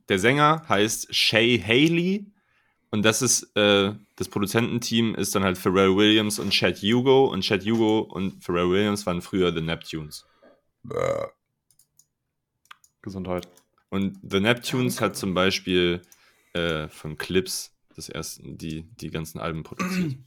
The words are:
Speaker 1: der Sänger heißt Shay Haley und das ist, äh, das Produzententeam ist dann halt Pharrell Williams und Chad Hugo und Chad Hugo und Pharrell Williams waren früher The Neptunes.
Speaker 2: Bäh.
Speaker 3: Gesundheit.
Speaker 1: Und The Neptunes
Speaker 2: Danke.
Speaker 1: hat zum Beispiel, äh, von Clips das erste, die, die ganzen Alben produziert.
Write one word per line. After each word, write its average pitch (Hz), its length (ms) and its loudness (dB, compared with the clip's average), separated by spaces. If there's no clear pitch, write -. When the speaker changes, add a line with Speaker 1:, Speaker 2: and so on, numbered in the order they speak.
Speaker 1:
der 98 100 2
Sänger 147 500 2
heißt 107 460 0
Shay 113 500 4
Haley 170 640 2
und 107 120 0
das 110 200 2
ist, - 200 0
äh, 104 380 4
das - 100 -6
Produzententeam 113 880 -2
ist - 180 -4
dann 98 100 0
halt 92 140 0
Pharrell 95 380 4
Williams 107 440 4
und 98 120 -6
Chad 92 320 2
Hugo 127 420 4
und 95 160 -2
Chad 95 240 -2
Hugo 110 360 2
und - 420 -6
Pharrell 87 260 0
Williams 101 380 0
waren 87 140 -2
früher 90 320 0
The 82 80 -4
Neptunes. 80 680 -8
Speaker 2:
Bäh. 50 420 -4
Speaker 3:
Gesundheit. 92 460 -6
Speaker 1:
Und 98 340 -4
The 98 160 -2
Neptunes 123 580 0
Speaker 2:
Danke. 113 140 0
Speaker 1:
hat - 60 -12
zum 95 160 -4
Beispiel, 90 680 2
äh, 82 360 -2
von - 280 -12
Clips - 580 -4
das 80 140 -14
erste, - 340 -12
die, 80 400 -10
die - 260 -14
ganzen 80 300 -10
Alben 80 240 -6
produziert. 180 520 -6